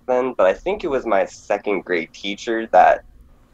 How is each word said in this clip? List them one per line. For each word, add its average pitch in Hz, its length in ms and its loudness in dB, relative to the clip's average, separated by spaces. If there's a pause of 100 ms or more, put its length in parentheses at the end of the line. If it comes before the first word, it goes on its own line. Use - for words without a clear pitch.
then, 127 280 0
but 95 120 4
I 95 80 4
think 202 280 -6
it 180 40 -4
was 127 180 -4
my 98 200 2
second 101 600 -4
grade 85 280 -4
teacher 113 580 -8
that, 85 340 4 (480)